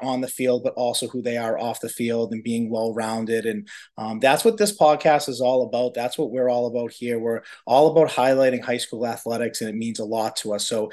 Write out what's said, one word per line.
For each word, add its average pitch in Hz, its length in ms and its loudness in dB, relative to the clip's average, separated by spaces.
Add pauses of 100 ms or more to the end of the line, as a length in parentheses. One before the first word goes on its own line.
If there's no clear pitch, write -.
on 127 160 -2
the 127 80 -4
field, 123 340 0
but 131 120 -2
also 120 340 -2
who 123 140 -6
they 117 160 -2
are 113 200 -2
off 117 220 -4
the 113 80 -6
field 117 440 -2
and 110 120 -6
being 117 240 -2
well-rounded. 113 760 -2
And, 107 200 -4 (300)
um, 110 240 -8
that's 135 240 4
what 214 140 4
this 208 180 0
podcast 151 540 4
is 123 100 -8
all 127 220 2
about. 123 320 -2
That's 123 240 -4
what 139 120 -2
we're 123 200 0
all 120 160 0
about 117 260 -4
here. 120 260 -4
We're 113 220 -2 (240)
all 143 260 6
about 156 200 6
highlighting 131 520 4
high 123 140 -2
school 120 300 -6
athletics, 117 560 -4
and 110 80 -4
it 107 60 -6
means 113 220 -6
a 110 60 -6
lot 110 320 -2
to 107 160 -6
us. 104 160 -4
So 107 240 -2